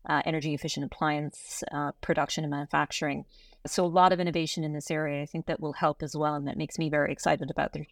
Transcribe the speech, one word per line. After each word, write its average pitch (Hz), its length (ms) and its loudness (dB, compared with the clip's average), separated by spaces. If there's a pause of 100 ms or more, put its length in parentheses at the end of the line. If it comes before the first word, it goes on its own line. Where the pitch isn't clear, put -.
uh, 147 160 2
energy 156 300 -2
efficient 143 320 -4
appliance, - 880 -4
uh, 147 180 -2 (100)
production 156 440 0
and 147 80 -2
manufacturing. 147 720 -2 (420)
So 180 180 2
a - 20 4
lot 180 260 8
of 180 80 2
innovation 165 440 0
in 151 80 -2
this 147 180 -4
area, 151 320 -2
I 147 40 -6
think 160 200 -6
that 165 140 -2
will 151 120 -4
help 151 300 2
as 156 140 -6
well. 151 180 2
And 143 140 -4
that - 80 -6
makes - 220 -4
me 160 120 2
very 147 220 2
excited 151 380 2
about - 220 0
the - 200 -8